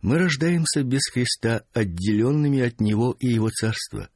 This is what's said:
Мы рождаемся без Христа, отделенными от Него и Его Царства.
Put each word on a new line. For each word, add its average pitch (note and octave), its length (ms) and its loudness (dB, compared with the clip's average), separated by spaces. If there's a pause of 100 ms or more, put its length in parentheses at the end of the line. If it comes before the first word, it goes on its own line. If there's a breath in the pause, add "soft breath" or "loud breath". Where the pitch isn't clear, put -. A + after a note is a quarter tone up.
Мы A#2 160 2
рождаемся E3 640 0
без C3 300 0
Христа, A#2 600 -2
отделенными A2+ 880 0
от B2 200 -2
Него G#2+ 380 2
и B2+ 80 -2
Его A2 240 2
Царства. A2 640 -6